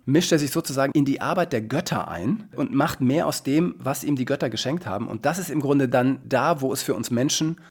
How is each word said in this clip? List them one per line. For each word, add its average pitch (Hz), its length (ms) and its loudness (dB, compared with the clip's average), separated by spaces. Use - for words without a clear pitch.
mischt 160 240 4
er 165 80 6
sich 143 100 0
sozusagen 135 440 0
in 143 120 4
die 135 160 0
Arbeit 170 320 0
der 113 80 0
Götter 127 460 -2
ein 90 480 -4
und 139 180 -4
macht 139 280 0
mehr 135 260 2
aus 147 160 -4
dem, 160 340 2
was 131 260 -6
ihm 143 120 0
die 127 100 -2
Götter 135 240 -2
geschenkt 139 380 -4
haben. 104 200 -4
Und 113 200 -4
das 170 100 0
ist 175 140 -6
im 147 100 -2
Grunde 139 260 4
dann 131 380 2
da, 139 340 2
wo 131 140 0
es - 80 -4
für - 140 -2
uns - 160 -4
Menschen 143 600 0